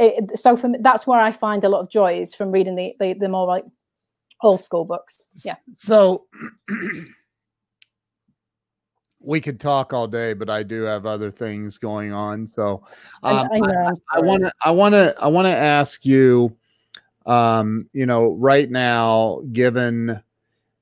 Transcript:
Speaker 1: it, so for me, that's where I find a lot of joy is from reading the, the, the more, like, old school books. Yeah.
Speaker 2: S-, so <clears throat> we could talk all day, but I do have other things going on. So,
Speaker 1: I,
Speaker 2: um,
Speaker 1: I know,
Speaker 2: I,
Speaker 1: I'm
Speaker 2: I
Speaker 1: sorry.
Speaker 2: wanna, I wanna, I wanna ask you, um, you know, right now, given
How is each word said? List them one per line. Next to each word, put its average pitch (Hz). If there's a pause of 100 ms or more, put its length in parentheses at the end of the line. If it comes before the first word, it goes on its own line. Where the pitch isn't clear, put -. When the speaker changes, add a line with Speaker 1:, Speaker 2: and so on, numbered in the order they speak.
Speaker 1:
it, 220
so 240
for 247
me, 240
that's -
where 247
I 220
find 214
a 202
lot 196
of 185
joy 185
is 175
from 196
reading 190
the, 180
the, 190
the 196
more, 185
like, 180 (760)
old 190
school 170
books. - (160)
Yeah. - (180)
Speaker 2:
S-, -
so 202 (420)
<clears throat> 196 (2500)
we 156
could 135
talk 139
all 120
day, 117
but 104
I 107
do 110
have 107
other 107
things 104
going 104
on. 104
So, 104 (400)
Speaker 1:
I, -
Speaker 2:
um, 131
Speaker 1:
I 214
know, 214
Speaker 2:
I, 180
Speaker 1:
I'm 175
Speaker 2:
I - (220)
Speaker 1:
sorry. 165
Speaker 2:
wanna, 190 (120)
I 156
wanna, 196
I 139
wanna 180
ask 147
you, 123 (680)
um, 113
you 135
know, 117
right 135
now, 113 (120)
given 117 (600)